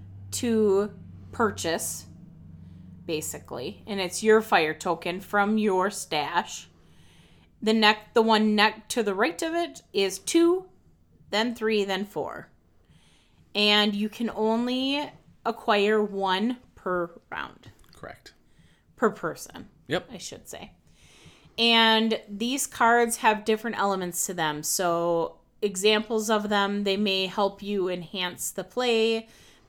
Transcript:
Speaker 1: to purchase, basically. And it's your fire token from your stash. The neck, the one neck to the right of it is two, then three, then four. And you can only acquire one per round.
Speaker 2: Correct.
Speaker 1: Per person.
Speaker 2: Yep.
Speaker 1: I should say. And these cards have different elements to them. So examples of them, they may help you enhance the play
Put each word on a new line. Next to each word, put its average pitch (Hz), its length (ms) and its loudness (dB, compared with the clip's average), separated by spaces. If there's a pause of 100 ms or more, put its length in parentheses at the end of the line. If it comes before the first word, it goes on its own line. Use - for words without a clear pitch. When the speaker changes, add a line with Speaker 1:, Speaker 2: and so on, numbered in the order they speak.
(320)
Speaker 1:
to 214 600 2 (400)
purchase, - 720 -2 (1000)
basically. 156 840 -8
And 202 120 -4
it's 180 240 -4
your 220 180 8
fire 160 320 2
token 175 480 -4
from 208 360 0
your 196 320 2
stash. 165 800 -4 (920)
The 214 120 2
neck, 220 400 4
the 233 80 6
one 214 340 4
neck 208 340 2
to 233 140 -2
the 202 120 0
right 247 260 -2
of 330 120 -4
it 339 280 -4 (100)
is 196 280 0
two, 339 460 2 (640)
then 226 260 -2
three, 220 280 0
then 196 220 -4
four. - 420 -8 (1080)
And 208 400 4
you 208 120 -2
can 220 220 -6
only 254 800 -2 (360)
acquire 214 560 2
one 196 560 -2 (180)
per 175 340 -4 (220)
round. - 400 -12 (240)
Speaker 2:
Correct. - 380 -18 (640)
Speaker 1:
Per 220 140 2
person. - 580 -10 (200)
Speaker 2:
Yep. 175 260 -2
Speaker 1:
I 180 60 -12
should - 280 -16
say. - 240 -16 (840)
And 226 720 4
these 233 380 -4
cards 233 500 4
have 214 260 2
different 220 340 -2
elements 190 500 -2
to 190 60 -6
them. 156 300 -2
So 170 760 0 (240)
examples 214 680 0
of 208 180 0
them, 202 380 0
they 196 100 2
may 190 300 0
help 196 360 -2
you 202 280 -2
enhance 180 640 -6
the 185 120 -8
play 226 640 0 (420)